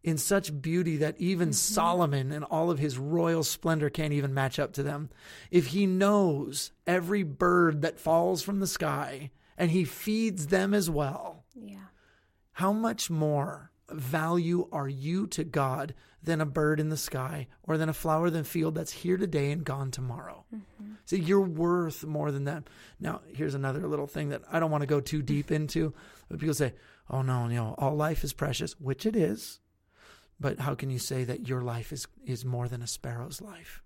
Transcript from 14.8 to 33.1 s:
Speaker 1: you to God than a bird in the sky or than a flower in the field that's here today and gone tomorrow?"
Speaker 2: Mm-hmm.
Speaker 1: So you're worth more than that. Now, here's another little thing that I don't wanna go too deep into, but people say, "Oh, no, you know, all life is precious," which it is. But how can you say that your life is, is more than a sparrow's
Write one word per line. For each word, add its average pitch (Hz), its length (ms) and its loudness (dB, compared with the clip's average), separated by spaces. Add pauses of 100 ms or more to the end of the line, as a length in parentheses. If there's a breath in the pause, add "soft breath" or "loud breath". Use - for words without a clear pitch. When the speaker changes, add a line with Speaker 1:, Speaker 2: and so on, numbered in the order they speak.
Speaker 1:
you 151 400 -2
to 160 160 -4
God 139 500 -2 (280 soft breath)
than 160 180 0
a 156 60 2
bird 151 340 2
in 156 80 0
the 156 80 -2
sky 135 500 -6 (160 soft breath)
or 160 140 0
than 156 140 2
a - 40 -2
flower 160 340 2
in 165 40 2
the 160 100 0
field 160 320 0
that's 160 180 -4
here 180 240 0
today 156 360 0
and 156 120 -4
gone 135 280 -4
tomorrow?" 127 600 -8
Speaker 2:
Mm-hmm. 214 400 -14 (120)
Speaker 1:
So - 120 -2
you're 190 240 6
worth 170 640 0
more 151 280 -2
than 139 120 -2
that. 147 200 -4 (340 loud breath)
Now, - 220 -6 (120)
here's 143 220 -4
another 135 320 -2
little 147 220 -2
thing 147 220 -4
that - 200 -6
I 170 80 0
don't 165 140 2
wanna 147 140 0
go 147 140 4
too 147 220 -2
deep 147 300 0
into, 156 420 0 (340 loud breath)
but 160 120 -8
people 151 140 0
say, 131 200 0 (340 loud breath)
"Oh, 131 140 -2
no, 127 260 0
you 117 80 0
know, 110 220 -2
all 139 160 0
life 151 300 0
is 139 80 -4
precious," - 480 -4
which 135 260 -4
it 220 80 2
is. - 460 0 (800 loud breath)
But 143 180 -2
how 139 160 -2
can 135 160 -6
you 127 80 -2
say 127 260 -4
that 127 240 -6
your 127 140 -2
life 117 300 -6
is, 139 140 -10 (200)
is 120 180 -6
more 123 240 -4
than 120 140 -8
a 117 40 -10
sparrow's 120 540 -8